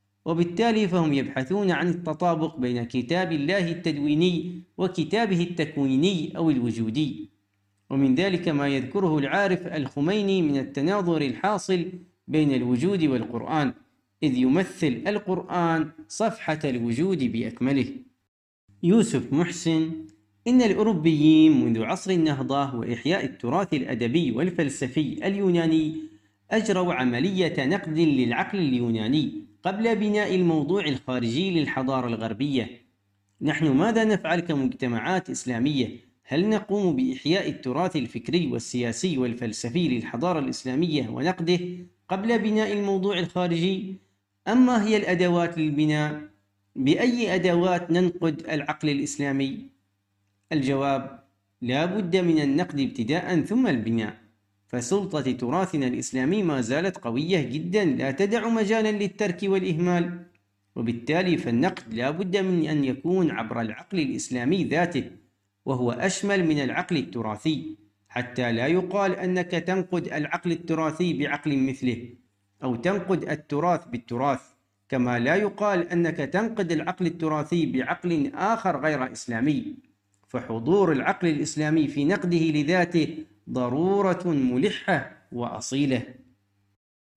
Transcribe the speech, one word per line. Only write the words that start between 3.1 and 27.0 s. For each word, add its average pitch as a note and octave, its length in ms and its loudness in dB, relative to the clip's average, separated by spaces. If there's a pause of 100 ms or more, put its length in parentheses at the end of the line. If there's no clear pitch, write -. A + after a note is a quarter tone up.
الله E3 400 0
التدويني E3 880 0 (160)
وكتابه F#3 640 0
التكويني D#3 960 0
أو E3 120 2
الوجودي، A#2 800 -2 (600)
ومن C3+ 260 4
ذلك F3+ 320 0
ما C#3+ 200 0
يذكره C#3+ 500 0
العارف F3+ 500 0
الخميني F3 720 0
من C#3+ 160 2
التناظر E3 640 0
الحاصل F3+ 640 0 (420)
بين D3 260 4
الوجود B2+ 500 2
والقرآن، C3 720 0 (500)
إذ C3 140 2
يمثل C3 680 2
القرآن F3 840 0 (160)
صفحة G3 560 -2
الوجود C3 600 0
بأكمله. A#2+ 640 0 (960)
يوسف E3+ 500 4
محسن: D#3+ 580 0 (560)
إن B3+ 140 6
الأوروبيين D#3 1040 6
منذ A2+ 180 2
عصر F#3 280 -2
النهضة C#3 640 0
وإحياء A#2+ 500 -2
التراث D#3 480 -2
الأدبي B2+ 580 0
والفلسفي C#3+ 960 -2
اليوناني E3 680 2 (560)
أجروا G3 420 0
عملية C#3+ 720 0